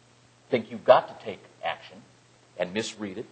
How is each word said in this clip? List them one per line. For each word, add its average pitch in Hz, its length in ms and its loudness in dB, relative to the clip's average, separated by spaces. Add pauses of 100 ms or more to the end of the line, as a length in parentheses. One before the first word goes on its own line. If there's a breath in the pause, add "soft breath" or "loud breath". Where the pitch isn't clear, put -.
(500)
think 117 220 -2
you've 104 140 -12
got - 340 6
to - 60 -14
take 98 180 -8 (180)
action 82 400 -6 (560)
and 90 160 -2
misread 104 440 -4
it 117 140 -8